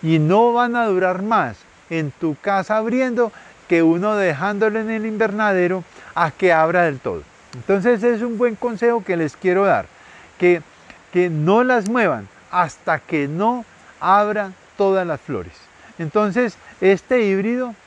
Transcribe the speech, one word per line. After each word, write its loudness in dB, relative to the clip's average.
Y 2
no 4
van 0
a 0
durar 0
más -2
en -4
tu -4
casa -2
abriendo -2
que 4
uno 2
dejándolo 0
en -6
el -4
invernadero 0
a 0
que 2
abra 4
del 0
todo. -6
Entonces 0
es 2
un -4
buen 0
consejo -2
que -4
les -4
quiero 0
dar, 2
que, 2
que 2
no 2
las 0
muevan -2
hasta -2
que -4
no -2
abra 0
todas 0
las -6
flores. -10
Entonces -2
este 2
híbrido -2